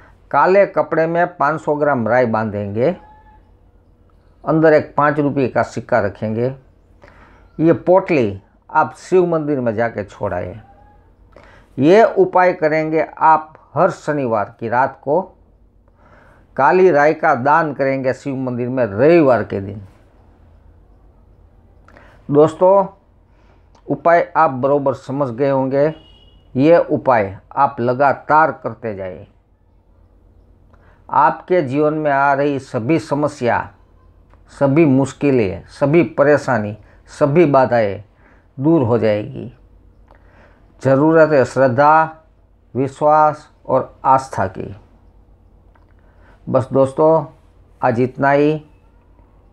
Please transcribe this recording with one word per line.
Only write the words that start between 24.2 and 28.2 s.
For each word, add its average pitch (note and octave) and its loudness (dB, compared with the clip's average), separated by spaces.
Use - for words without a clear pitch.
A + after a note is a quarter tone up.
आप D#3 2
बरोबर C3+ -2
समझ C3+ -6
गए C#3 -2
होंगे। C3+ 0
ये D#3 4
उपाय A2+ -2
आप C3+ -2
लगातार C3+ 0